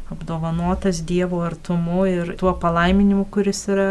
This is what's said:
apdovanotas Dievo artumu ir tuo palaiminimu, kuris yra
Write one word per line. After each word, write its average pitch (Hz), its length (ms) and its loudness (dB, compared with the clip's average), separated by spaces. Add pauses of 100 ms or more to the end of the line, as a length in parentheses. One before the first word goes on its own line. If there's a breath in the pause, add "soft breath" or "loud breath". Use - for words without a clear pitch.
apdovanotas 165 960 -4
Dievo 175 400 0
artumu 170 640 0
ir 175 300 -2
tuo 185 180 2
palaiminimu, 190 720 4
kuris 202 400 -2
yra 196 240 2